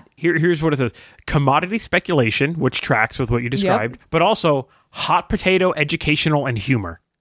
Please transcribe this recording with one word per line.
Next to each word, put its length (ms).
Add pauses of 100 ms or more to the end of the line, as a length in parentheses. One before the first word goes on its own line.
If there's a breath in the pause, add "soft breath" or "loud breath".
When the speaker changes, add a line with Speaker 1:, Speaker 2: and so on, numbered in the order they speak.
(160)
Speaker 1:
here, 220
here's 240
what 120
it 40
says. 160 (340 loud breath)
Commodity 520
speculation, 760
which 260
tracks 380
with 120
what 60
you 80
Speaker 2:
Yep. 60
Speaker 1:
described, 480 (100)
but 120
also 460 (240 soft breath)
hot 380
potato, 440
educational, 720
and 120
humor. 440 (200)